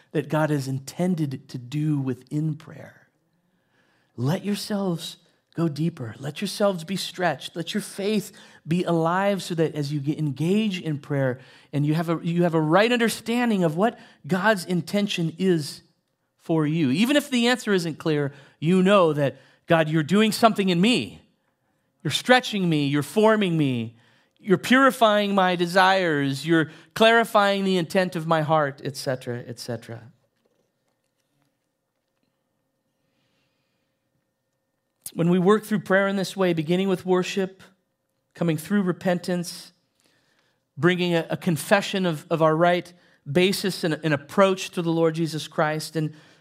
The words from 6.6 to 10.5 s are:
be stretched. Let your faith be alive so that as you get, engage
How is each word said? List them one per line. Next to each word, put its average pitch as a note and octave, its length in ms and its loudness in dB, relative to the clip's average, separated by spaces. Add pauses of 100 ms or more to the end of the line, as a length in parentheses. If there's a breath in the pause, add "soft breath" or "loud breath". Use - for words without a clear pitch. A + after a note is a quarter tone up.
be F#3 140 -6
stretched. - 580 -4
Let E3+ 180 -8
your G#3 80 -2
faith G#3 520 -4 (340 loud breath)
be F3 160 0
alive F3 580 0
so F3 140 -8
that D#3+ 180 0
as C#3+ 180 -4
you D3+ 100 -2
get, C#3+ 180 -4
engage F3+ 600 -2